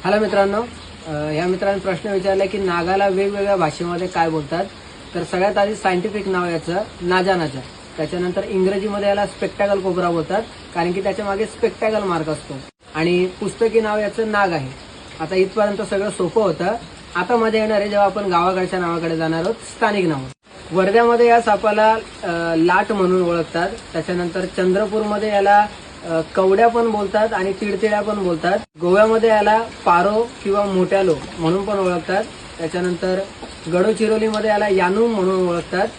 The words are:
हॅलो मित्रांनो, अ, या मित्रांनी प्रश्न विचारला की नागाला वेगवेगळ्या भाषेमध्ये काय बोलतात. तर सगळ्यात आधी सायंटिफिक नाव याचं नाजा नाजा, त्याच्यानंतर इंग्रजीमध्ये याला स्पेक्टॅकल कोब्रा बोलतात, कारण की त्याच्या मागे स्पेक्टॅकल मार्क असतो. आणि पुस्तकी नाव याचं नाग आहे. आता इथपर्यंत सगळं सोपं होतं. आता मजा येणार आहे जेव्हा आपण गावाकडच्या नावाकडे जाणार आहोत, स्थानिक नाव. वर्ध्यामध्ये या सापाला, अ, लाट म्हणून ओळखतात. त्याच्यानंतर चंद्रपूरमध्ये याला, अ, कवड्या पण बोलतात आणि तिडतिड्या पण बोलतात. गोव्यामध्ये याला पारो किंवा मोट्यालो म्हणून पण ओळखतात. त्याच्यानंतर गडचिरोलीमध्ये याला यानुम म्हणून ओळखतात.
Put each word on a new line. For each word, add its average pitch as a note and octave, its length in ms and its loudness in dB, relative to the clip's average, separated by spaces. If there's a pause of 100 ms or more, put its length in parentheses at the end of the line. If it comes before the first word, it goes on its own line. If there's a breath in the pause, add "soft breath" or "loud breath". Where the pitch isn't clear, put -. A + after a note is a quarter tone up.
हॅलो G3+ 160 2
मित्रांनो, G3+ 420 2 (460)
अ, D3+ 240 -4
या D#3+ 160 -2
मित्रांनी G3 320 0
प्रश्न F#3+ 300 -4
विचारला G3 360 0
की G3+ 120 -4
नागाला F#3+ 500 0
वेगवेगळ्या G3+ 480 0
भाषेमध्ये F3 520 -2
काय E3 220 0
बोलतात. D#3+ 360 -2 (500)
तर E3 80 -4
सगळ्यात G3 340 0
आधी G#3 180 2
सायंटिफिक F#3+ 520 -2
नाव F3+ 220 0
याचं E3 260 -4 (260)
नाजा F#3 340 2
नाजा, C#3+ 240 -2 (380)
त्याच्यानंतर F3+ 460 -2
इंग्रजीमध्ये G3+ 640 0
याला G3+ 180 2
स्पेक्टॅकल G3+ 540 -2
कोब्रा F3+ 300 0
बोलतात, E3+ 320 0 (340)
कारण F3 160 0
की F#3+ 120 -2
त्याच्या G3+ 220 -2
मागे G3+ 200 -2
स्पेक्टॅकल A3 580 -2
मार्क E3 260 -2
असतो. D3+ 240 -6 (420)
आणि F3+ 300 2
पुस्तकी G#3+ 560 0
नाव G#3+ 180 0
याचं G#3+ 320 -2
नाग G3+ 200 2
आहे. C#3 180 -4 (540)
आता E3 120 -4
इथपर्यंत G3+ 460 2
सगळं G3+ 280 -2
सोपं F#3 320 0
होतं. F3+ 340 0 (400)
आता A#3+ 200 0
मजा A3 220 2
येणार G#3+ 240 2
आहे G#3 80 -2
जेव्हा G3+ 160 4
आपण G3+ 200 0
गावाकडच्या F#3 540 0
नावाकडे E3 380 -2
जाणार E3 260 0
आहोत, G#3+ 120 0
स्थानिक G#3 500 -2
नाव. D3+ 140 0 (520)
वर्ध्यामध्ये A#3 560 4
या A#3 140 8
सापाला, G#3+ 520 4 (300)
अ, E3+ 320 -2
लाट F3+ 360 4
म्हणून F#3 380 2
ओळखतात. E3+ 400 0 (240)
त्याच्यानंतर F3+ 520 -4
चंद्रपूरमध्ये G#3 840 0
याला, G3+ 380 6 (380)
अ, E3 160 0 (140)
कवड्या G3 320 6
पण A#3 240 2
बोलतात G#3+ 420 0
आणि F#3+ 200 -2
तिडतिड्या G#3 480 0
पण G#3 220 -2
बोलतात. F3 360 0 (220)
गोव्यामध्ये G#3+ 480 4
याला G#3+ 320 4 (240)
पारो G#3 440 4 (140)
किंवा G3+ 220 2
मोट्यालो F#3 500 2 (240)
म्हणून F3 260 0
पण G#3 120 -2
ओळखतात. F#3 460 0 (360)
त्याच्यानंतर F3+ 600 -2 (540)
गडचिरोलीमध्ये G#3+ 760 0
याला G#3 180 2
यानुम G3 440 2
म्हणून F#3 380 0
ओळखतात. F3+ 380 -2 (120)